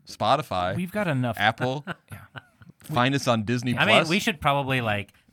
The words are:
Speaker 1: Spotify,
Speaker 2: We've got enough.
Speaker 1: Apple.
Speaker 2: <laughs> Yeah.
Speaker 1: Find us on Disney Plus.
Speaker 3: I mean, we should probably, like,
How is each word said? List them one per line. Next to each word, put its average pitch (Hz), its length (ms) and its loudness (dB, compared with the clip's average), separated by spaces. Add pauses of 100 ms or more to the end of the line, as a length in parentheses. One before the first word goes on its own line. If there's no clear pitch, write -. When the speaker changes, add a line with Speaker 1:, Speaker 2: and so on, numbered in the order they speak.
Speaker 1:
Spotify, 104 680 0
Speaker 2:
We've 180 140 -6
got 202 180 -4
enough. 123 280 -2
Speaker 1:
Apple. 127 540 0
Speaker 2:
<laughs> - 40 -10 (160)
Yeah. - 80 -18 (760)
Speaker 1:
Find 123 180 2
us 139 140 -2
on 113 160 2
Disney 120 300 -2
Plus. 127 120 0
Speaker 3:
I 208 140 6
mean, 165 80 2
we - 120 2
should 202 200 -2
probably, 139 400 0
like, 104 320 -2 (220)